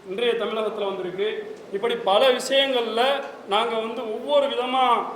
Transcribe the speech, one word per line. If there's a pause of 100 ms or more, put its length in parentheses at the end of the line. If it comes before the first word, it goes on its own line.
இன்றைய
தமிழகத்துல
வந்திருக்கு. (160)
இப்படி
பல
விஷயங்கள்ல (440)
நாங்க
வந்து
ஒவ்வொரு
விதமா (140)